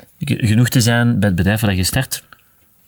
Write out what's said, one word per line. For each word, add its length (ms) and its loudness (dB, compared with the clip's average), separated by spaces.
ge-, 180 -4
genoeg 220 2
te 120 2
zijn 380 2
bij 80 2
het 100 0
bedrijf 240 0
waar 140 0
je 80 0
start, 400 -6